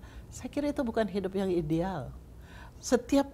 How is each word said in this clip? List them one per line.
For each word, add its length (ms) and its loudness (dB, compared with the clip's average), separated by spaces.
Saya 160 -8
kira 240 0
itu 80 -2
bukan 320 2
hidup 240 0
yang 160 2
ideal. 560 2
Setiap 520 4